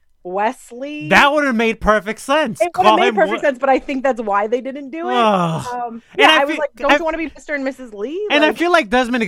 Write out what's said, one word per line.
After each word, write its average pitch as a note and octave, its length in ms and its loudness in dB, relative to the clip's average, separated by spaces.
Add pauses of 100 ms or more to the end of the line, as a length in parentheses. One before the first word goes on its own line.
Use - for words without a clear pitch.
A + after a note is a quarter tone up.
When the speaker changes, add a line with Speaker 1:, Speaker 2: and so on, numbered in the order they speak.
(220)
Speaker 1:
Wesley. B3 880 -6
Speaker 2:
That B3 220 6
would D4 120 2
have C4+ 100 0
made A3+ 260 0
perfect G#3 380 0
sense. C#4 420 -2
Speaker 1:
It E4+ 160 -2
would F#4 80 2
have G#4+ 100 6
Speaker 2:
Call - 40 4
Speaker 1:
made F4+ 120 2
Speaker 2:
him A3+ 40 0
Speaker 1:
perfect F4 300 0
Speaker 2:
Wa- D4+ 40 2
Speaker 1:
sense, B3 120 -2
but C4+ 80 0
I C4 100 4
think C4+ 240 -6
that's B3 180 0
why G#3 280 -2
they B3 120 0
didn't C4+ 300 -10
do E4 180 -8
it. B3 60 -2
Speaker 2:
Ugh. F3 580 0
Speaker 1:
Um, A#3+ 300 -8 (100)
Speaker 2:
And - 80 -2
Speaker 1:
yeah, - 100 6
Speaker 2:
I D#4 100 6
Speaker 1:
I C#4+ 40 2
was D4+ 120 -2
Speaker 2:
feel, - 60 -4
Speaker 1:
like, C#4+ 120 -4
"Don't C#4 180 -2
Speaker 2:
I C#4+ 40 4
Speaker 1:
you E4 80 -2
wanna D#4+ 140 -4
be D#4+ 140 -6
Mister D4+ 220 -10
and C#4 80 -4
Missus B3+ 320 -8
Lee?" D4 380 -6
Speaker 2:
And D4 120 2
I D4+ 40 4
Speaker 1:
Like A#3 80 -2
Speaker 2:
feel E4+ 160 0
like D4+ 180 2
Desmond B3 360 0